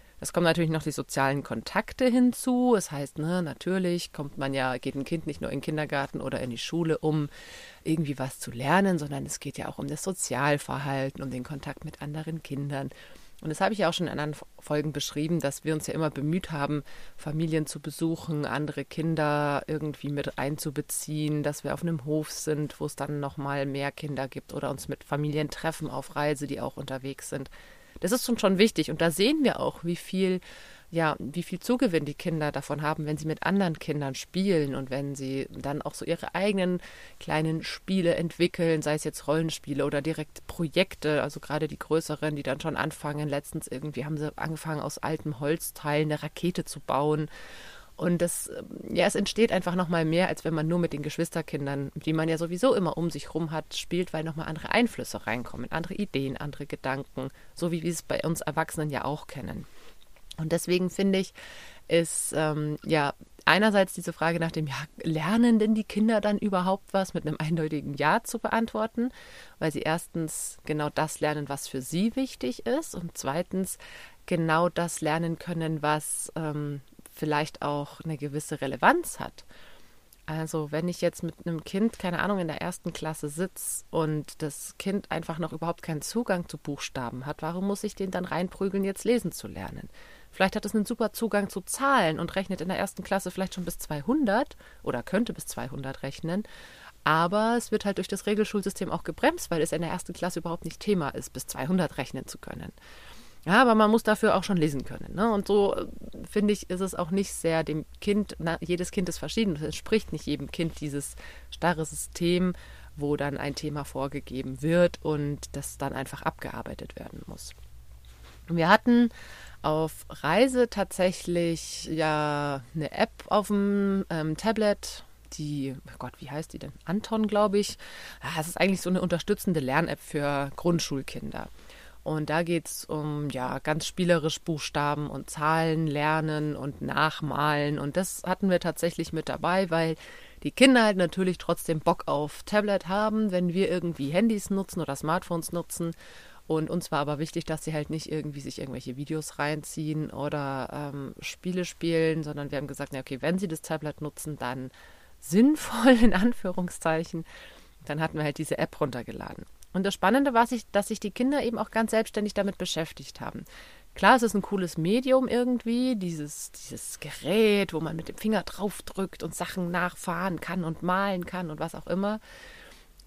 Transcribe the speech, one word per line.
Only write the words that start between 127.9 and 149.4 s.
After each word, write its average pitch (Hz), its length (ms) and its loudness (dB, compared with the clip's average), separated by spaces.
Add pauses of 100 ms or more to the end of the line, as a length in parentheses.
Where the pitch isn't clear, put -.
Ah, 160 180 -4
es 156 80 -2
ist 175 140 -2
eigentlich 185 180 4
so - 100 -2
eine 180 120 2
unterstützende 175 580 0
Lern-App 139 400 2
für 143 560 -2
Grundschulkinder. - 920 0 (560)
Und 156 240 0
da 160 140 2
geht's 165 420 -2
um, 147 440 -2
ja, 127 300 -2
ganz 151 260 -2
spielerisch 170 540 2
Buchstaben 147 680 0
und - 200 -8
Zahlen 160 560 4
lernen 151 720 2
und 139 260 -6
nachmalen. 147 960 2
Und 143 200 0
das - 280 -2
hatten 190 240 2
wir 180 120 6
tatsächlich 170 500 0
mit 160 160 -2
dabei, 175 420 2
weil 165 280 2 (460)
die 147 80 -2
Kinder 254 340 10
halt 214 100 6
natürlich 185 440 2
trotzdem 165 420 0
Bock - 240 2
auf 147 380 -2
Tablet 208 440 2
haben, 214 460 2
wenn 180 200 2
wir 190 160 4
irgendwie 165 420 0
Handys 208 380 4
nutzen 190 300 0
oder 139 160 -2
Smartphones 165 560 -2
nutzen. 170 400 -4 (560)
Und 156 220 0
uns - 240 -2
war 151 60 2
aber 147 200 0
wichtig, 160 240 -4
dass 156 220 -4
sie 156 80 -4
halt 151 160 -2
nicht 156 200 -6
irgendwie 147 300 -4
sich 135 200 -10
irgendwelche 131 360 -8
Videos 151 420 -6
reinziehen 151 760 -2